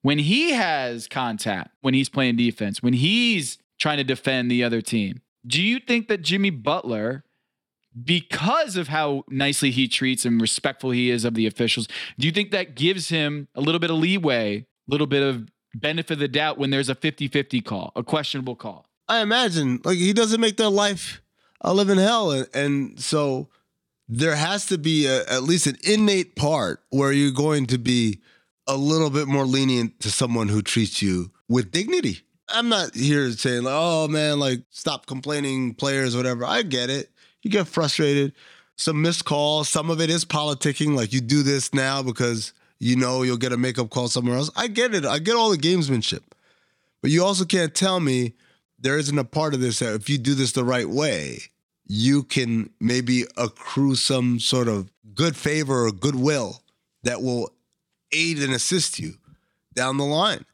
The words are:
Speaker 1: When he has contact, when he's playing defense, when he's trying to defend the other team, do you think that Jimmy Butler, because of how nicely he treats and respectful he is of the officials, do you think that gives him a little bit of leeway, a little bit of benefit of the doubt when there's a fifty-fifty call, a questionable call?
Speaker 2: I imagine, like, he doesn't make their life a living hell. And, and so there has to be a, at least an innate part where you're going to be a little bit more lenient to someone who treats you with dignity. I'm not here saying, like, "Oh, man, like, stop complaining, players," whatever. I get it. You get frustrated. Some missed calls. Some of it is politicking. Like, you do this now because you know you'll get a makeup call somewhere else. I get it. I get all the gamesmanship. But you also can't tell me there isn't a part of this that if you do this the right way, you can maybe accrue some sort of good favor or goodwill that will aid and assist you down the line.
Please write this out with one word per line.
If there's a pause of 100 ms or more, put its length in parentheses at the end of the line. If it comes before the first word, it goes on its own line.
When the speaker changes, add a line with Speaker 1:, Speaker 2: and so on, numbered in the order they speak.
Speaker 1:
When
he
has
contact, (120)
when
he's
playing
defense,
when
he's (200)
trying
to
defend
the
other
team, (260)
do
you
think
that
Jimmy
Butler, (760)
because
of
how
nicely
he
treats
and
respectful
he
is
of
the
officials, (320)
do
you
think
that
gives
him
a
little
bit
of
leeway,
a
little
bit
of (260)
benefit
of
the
doubt
when
there's
a
fifty-fifty
call,
a
questionable
call? (220)
Speaker 2:
I
imagine,
like,
he
doesn't
make
their
life (380)
a
living
hell.
And,
and
so (580)
there
has
to
be
a,
at
least
an
innate
part
where
you're
going
to
be (460)
a
little
bit
more
lenient
to
someone
who
treats
you (180)
with
dignity. (300)
I'm
not
here
saying,
like,
"Oh,
man,
like,
stop
complaining,
players,"
whatever.
I
get
it. (380)
You
get
frustrated. (420)
Some
missed
calls.
Some
of
it
is
politicking.
Like,
you
do
this
now
because (260)
you
know
you'll
get
a
makeup
call
somewhere
else.
I
get
it.
I
get
all
the
gamesmanship. (800)
But
you
also
can't
tell
me (440)
there
isn't
a
part
of
this
that
if
you
do
this
the
right
way, (480)
you
can (120)
maybe (140)
accrue
some
sort
of (240)
good
favor
or
goodwill (400)
that
will (640)
aid
and
assist
you (600)
down
the
line.